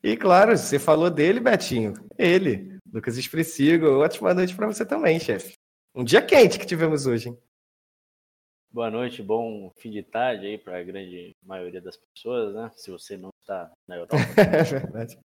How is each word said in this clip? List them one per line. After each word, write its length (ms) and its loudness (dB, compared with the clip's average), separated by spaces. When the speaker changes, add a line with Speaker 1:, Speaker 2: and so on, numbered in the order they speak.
Speaker 1:
E 160 0
claro, 400 6
você 220 0
falou 320 4
dele, 300 2
Betinho, 540 0
ele, 600 0
Lucas 240 -6
Espricigo, 800 2
ótima 360 2
noite 200 -2
pra 140 -4
você 180 -6
também, 320 0
chefe. 360 -6
Um 120 -6
dia 180 6
quente 380 6
que 60 -12
tivemos 400 -2
hoje, 240 -2
hein? 80 -18
Speaker 2:
Boa 200 -4
noite, 320 -8
bom 540 -6
fim 140 -18
de 120 -10
tarde 440 -4
aí 100 -8
pra 260 -12
grande 500 -16
maioria 360 -14
das 180 -18
pessoas, 560 -8
né? 200 -12
Se 160 -20
você 280 -16
não 100 -18
está 320 -12
na 100 -16
Europa. 200 -6
Speaker 1:
<laughs> 200 0
É 280 4
verdade. 600 -8